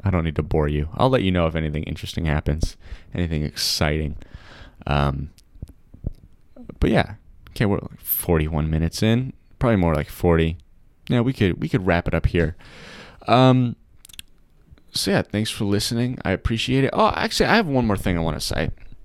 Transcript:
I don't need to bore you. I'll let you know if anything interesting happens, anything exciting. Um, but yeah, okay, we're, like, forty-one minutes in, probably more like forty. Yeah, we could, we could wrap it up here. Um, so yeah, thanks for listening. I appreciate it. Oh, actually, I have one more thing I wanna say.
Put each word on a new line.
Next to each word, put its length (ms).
I 60
don't 140
need 140
to 60
bore 260
you. 240
I'll 160
let 140
you 80
know 160
if 80
anything 280
interesting 420
happens, 520
anything 300
exciting. 720
Um, 440
but 100
yeah, 260
okay, 160
we're, 140
like, 200
forty-one 720
minutes 340
in, 300
probably 160
more 180
like 160
forty. 480
Yeah, 120
we 120
could, 280
we 60
could 180
wrap 220
it 60
up 140
here. 280
Um, 480
so 180
yeah, 100
thanks 280
for 160
listening. 580
I 80
appreciate 520
it. 100
Oh, 220
actually, 320
I 80
have 120
one 180
more 120
thing 200
I 40
wanna 180
say. 320